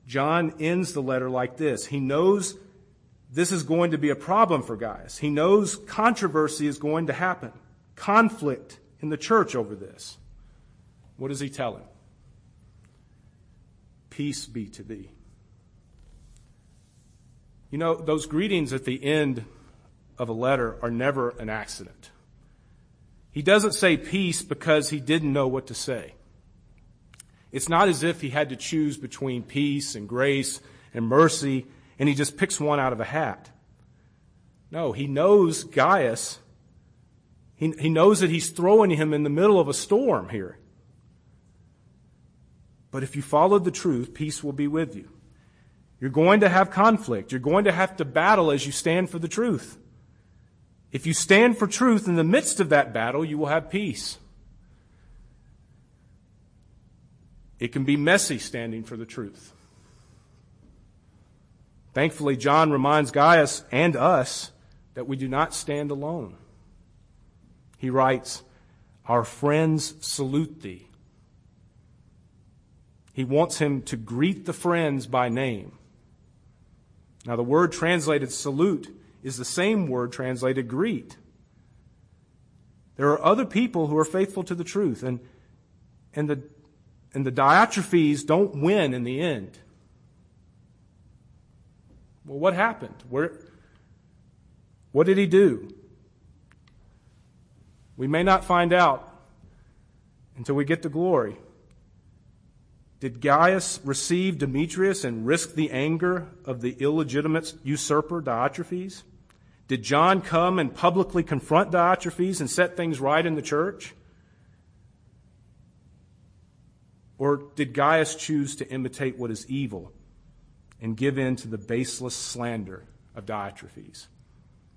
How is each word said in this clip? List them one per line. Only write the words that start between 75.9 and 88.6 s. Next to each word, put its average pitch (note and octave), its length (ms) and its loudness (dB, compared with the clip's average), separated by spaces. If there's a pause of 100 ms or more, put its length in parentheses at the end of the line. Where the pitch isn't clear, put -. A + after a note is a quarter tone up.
Now, A#2+ 100 -6
the A#2+ 80 -2
word D#3 300 2
translated D3+ 580 0
salute D3+ 640 -2 (320)
is C3 80 -8
the B2 80 -8
same F#3+ 440 0
word B2 260 -4
translated B2+ 560 -4
greet. D#3 480 -4 (1800)
There C#3+ 140 2
are D3 140 2
other G#3 220 4
people F#3 420 0
who D3+ 100 0
are D#3 80 4
faithful F#3+ 400 -2
to F3+ 100 -6
the E3+ 80 -6
truth, E3 400 -2
and, B2 160 -4 (920)
and D3 160 -2
the, C#3 120 -4 (720)
and C3+ 120 -2
the C3 60 -2
Diotrephes D3+ 920 4
don't D#3+ 360 2